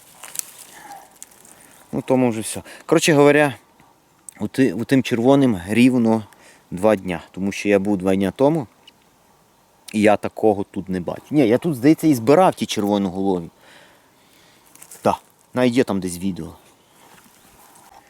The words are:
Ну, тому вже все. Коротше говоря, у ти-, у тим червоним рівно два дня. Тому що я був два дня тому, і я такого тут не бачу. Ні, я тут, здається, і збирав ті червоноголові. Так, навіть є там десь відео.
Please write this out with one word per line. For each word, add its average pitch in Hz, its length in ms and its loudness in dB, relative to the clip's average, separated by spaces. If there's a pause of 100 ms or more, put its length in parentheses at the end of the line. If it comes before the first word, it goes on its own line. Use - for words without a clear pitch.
(1900)
Ну, 143 100 -6
тому 127 280 0
вже 110 120 -6
все. 98 200 -10 (240)
Коротше 160 280 2
говоря, 143 420 4 (840)
у 107 80 -6
ти-, 127 260 0
у 110 120 -6
тим 135 180 0
червоним 123 640 2
рівно 113 560 2 (480)
два 104 240 2
дня. 92 260 -8 (100)
Тому 95 200 -6
що - 180 -6
я 101 100 4
був 101 180 -2
два 95 180 0
дня 98 200 -2
тому, 147 320 0 (1300)
і 107 80 0
я 104 160 4
такого 104 460 -2
тут - 260 -12
не 92 100 -4
бачу. - 320 -10
Ні, 139 160 2
я 117 100 2
тут, 165 180 -4
здається, 151 320 2
і 151 80 2
збирав 143 400 2
ті 110 100 -4
червоноголові. 98 840 -2 (1500)
Так, - 180 0 (340)
навіть 123 200 2
є 131 100 2
там 98 160 -2
десь 87 180 -8
відео. 87 380 -8 (1500)